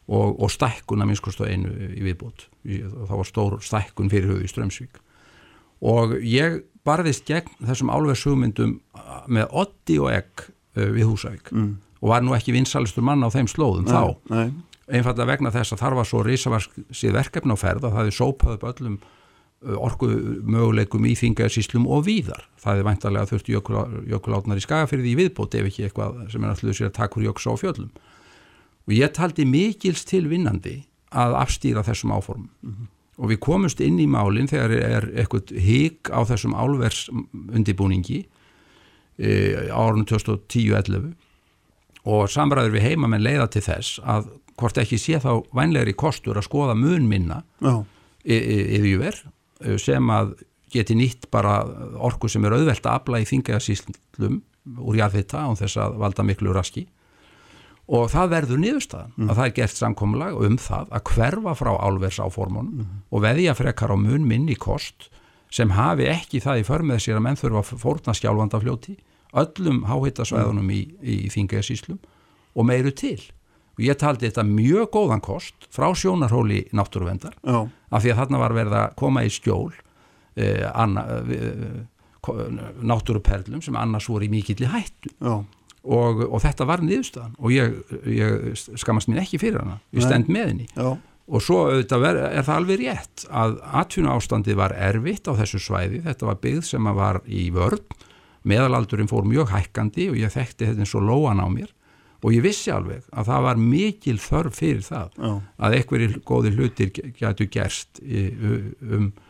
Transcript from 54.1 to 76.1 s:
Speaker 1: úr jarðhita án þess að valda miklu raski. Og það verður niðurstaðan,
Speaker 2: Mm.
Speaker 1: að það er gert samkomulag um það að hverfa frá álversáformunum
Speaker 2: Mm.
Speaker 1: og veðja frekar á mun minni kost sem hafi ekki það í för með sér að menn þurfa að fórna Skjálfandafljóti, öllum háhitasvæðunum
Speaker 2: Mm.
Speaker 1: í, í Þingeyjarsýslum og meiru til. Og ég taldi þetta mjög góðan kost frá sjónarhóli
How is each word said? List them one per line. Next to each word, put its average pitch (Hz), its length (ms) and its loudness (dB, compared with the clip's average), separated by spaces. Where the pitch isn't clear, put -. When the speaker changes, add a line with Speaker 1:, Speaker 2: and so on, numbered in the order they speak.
Speaker 1:
úr 120 180 -2
jarðhita 104 480 0
án 113 140 0
þess 101 180 -4
að 107 220 -2
valda 104 240 0
miklu 98 300 0
raski. 95 340 -4
Og 120 200 4
það 175 200 2
verður 147 320 2
niðurstaðan, 214 560 -2
Speaker 2:
Mm. 107 120 0
Speaker 1:
að 98 60 4
það 123 100 4
er 120 60 0
gert 117 240 0
samkomulag 113 720 -2
um 104 120 4
það - 320 -4
að 113 140 -4
hverfa 165 540 2
frá 101 140 0
álversáformunum 95 920 -2
Speaker 2:
Mm. 113 120 -6
Speaker 1:
og 104 100 2
veðja 139 340 4
frekar 120 360 0
á 98 80 2
mun 127 280 4
minni 127 280 2
kost - 540 -6
sem 110 200 2
hafi 131 360 2
ekki 151 340 -2
það 135 200 0
í 101 40 -2
för 143 180 0
með 127 180 0
sér 110 160 0
að 107 60 2
menn 135 120 0
þurfa 113 240 0
að 117 200 -6
fórna 131 340 -2
Skjálfandafljóti, 107 840 -2
öllum 143 520 0
háhitasvæðunum 113 800 0
Speaker 2:
Mm. 95 80 0
Speaker 1:
í, 101 160 -2
í 107 260 -2
Þingeyjarsýslum 107 680 -4
og 117 100 4
meiru 127 300 4
til. 202 240 -4
Og 113 80 -2
ég 139 120 4
taldi 123 320 0
þetta 107 180 0
mjög 135 440 4
góðan 165 300 2
kost - 340 -10
frá 151 240 0
sjónarhóli 123 800 2